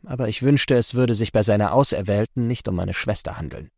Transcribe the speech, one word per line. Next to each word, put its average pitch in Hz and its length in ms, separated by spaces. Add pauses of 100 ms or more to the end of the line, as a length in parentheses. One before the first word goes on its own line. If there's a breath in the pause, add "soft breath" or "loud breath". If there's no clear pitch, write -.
aber 127 240
ich 110 140
wünschte, 139 320
es 120 180
würde 120 220
sich 110 180
bei 107 100
seiner 104 300
Auserwählten 107 720
nicht 120 220
um 95 60
meine 90 180
Schwester - 460
handeln. - 400